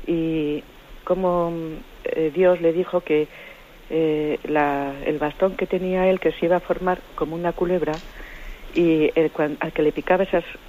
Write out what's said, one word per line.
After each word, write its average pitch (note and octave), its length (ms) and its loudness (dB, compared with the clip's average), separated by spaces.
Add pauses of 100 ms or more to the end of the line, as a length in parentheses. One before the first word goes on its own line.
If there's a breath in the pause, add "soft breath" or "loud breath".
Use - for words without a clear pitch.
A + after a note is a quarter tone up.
Y D#3+ 560 -2 (420)
como, F3 480 0 (500)
eh, D#3+ 320 -2
Dios F3+ 240 6
le E3 140 4
dijo F3+ 280 0
que, D3+ 260 0 (640 loud breath)
eh, D3+ 520 0
la, C#3+ 500 0 (100)
el D3+ 140 -2
bastón D3+ 380 0
que F#3 100 -2
tenía F#3 420 0
él, F#3+ 120 4
que - 140 2
se - 120 -2
iba F3+ 120 4
a - 20 0
formar F3+ 400 -2 (160)
como D#3+ 200 -4
una E3+ 180 -2
culebra, E3+ 400 0 (840 loud breath)
y D#3+ 400 4
el, D#3 160 4
cuan-, D3+ 300 -2
al D#3+ 120 -4
que - 80 0
le D3+ 100 4
picaba F3+ 320 0
esas F3 200 0 (260)